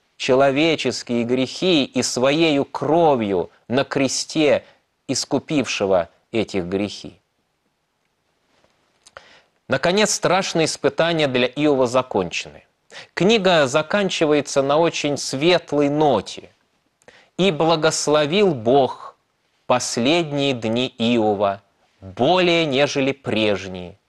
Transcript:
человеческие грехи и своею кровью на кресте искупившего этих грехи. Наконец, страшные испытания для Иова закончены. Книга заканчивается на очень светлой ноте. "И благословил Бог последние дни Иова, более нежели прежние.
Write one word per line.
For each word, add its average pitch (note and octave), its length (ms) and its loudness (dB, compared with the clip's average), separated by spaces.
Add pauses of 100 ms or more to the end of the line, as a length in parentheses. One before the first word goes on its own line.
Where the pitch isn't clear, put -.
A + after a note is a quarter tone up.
(160)
человеческие C3+ 1040 0
грехи C3 640 0
и B2 180 -2
своею C#3 600 0
кровью C3+ 840 0 (180)
на C3 160 0
кресте C#3 800 0 (420)
искупившего A2 1040 -2 (240)
этих G2 320 -2
грехи. G2 500 -6 (2500)
Наконец, F#3 460 0
страшные E3+ 520 0
испытания D#3 640 -2
для B2+ 180 0
Иова C#3+ 400 2
закончены. F#2+ 760 -4 (500)
Книга F3+ 540 2
заканчивается D3+ 960 0
на C#3+ 160 0
очень D#3 380 -2
светлой D3 720 0
ноте. C#3+ 600 -2 (880)
"И F#3 140 2
благословил D#3+ 1000 2
Бог B2 640 0 (500)
последние C#3 880 0
дни A#2 440 -4
Иова, G#2+ 640 0 (380)
более E3 680 0
нежели C3+ 460 0
прежние. G2 840 -4 (120)